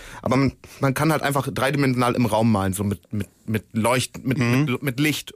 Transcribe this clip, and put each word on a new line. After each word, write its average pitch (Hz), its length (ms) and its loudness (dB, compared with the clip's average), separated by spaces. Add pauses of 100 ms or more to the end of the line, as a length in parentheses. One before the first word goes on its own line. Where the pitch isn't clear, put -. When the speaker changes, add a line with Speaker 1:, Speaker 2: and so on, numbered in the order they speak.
(240)
Speaker 1:
Aber 123 120 0
man, 131 180 2 (260)
man 139 160 0
kann 156 160 2
halt 151 120 0
einfach 139 280 -2
dreidimensional 127 640 2
im 123 120 2
Raum 110 240 2
malen, 95 220 2
so 98 100 -4
mit, 101 300 -4
mit, 104 140 -4 (200)
mit 110 160 -4 (100)
Leucht-, 117 520 -2
mit, 131 140 0
Speaker 2:
Mhm. 120 260 2
Speaker 1:
mit, 127 180 -2
mit 135 160 -4
Licht 151 360 -2